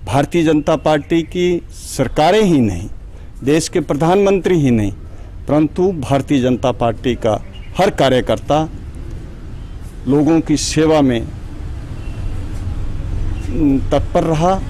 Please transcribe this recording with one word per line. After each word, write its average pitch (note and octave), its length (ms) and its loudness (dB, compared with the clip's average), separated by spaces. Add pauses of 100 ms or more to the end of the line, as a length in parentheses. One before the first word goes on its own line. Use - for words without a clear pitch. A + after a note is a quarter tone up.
भारतीय C#3+ 400 2
जनता D#3 320 4
पार्टी D#3 460 2
की F3+ 480 0
सरकारें D#3+ 720 2
ही E3+ 180 4
नहीं, G2 300 0 (540)
देश D#3 240 2
के F3+ 120 0
प्रधानमंत्री F#3 760 2
ही C#3 120 4
नहीं, G#2 220 2 (560)
परंतु D#3 440 2
भारतीय C#3 480 0
जनता B2+ 320 2
पार्टी A#2 420 0
का - 300 -2 (340)
हर F#3+ 120 4
कार्यकर्ता C3 800 2 (1400)
लोगों D3+ 320 4
की D#3 160 0
सेवा D#3 440 2
में B2 260 2 (2750)
तत्पर D#3+ 340 0
रहा। E3 460 2